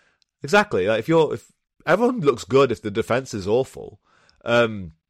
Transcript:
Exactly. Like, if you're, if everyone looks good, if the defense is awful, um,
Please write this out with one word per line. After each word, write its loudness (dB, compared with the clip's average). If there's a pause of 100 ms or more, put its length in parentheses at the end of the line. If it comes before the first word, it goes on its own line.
(420)
Exactly. 0
Like, 0
if -8
you're, 2
if -14 (340)
everyone 2
looks 0
good, 2
if -6
the -8
defense -4
is -8
awful, -4 (460)
um, 0 (180)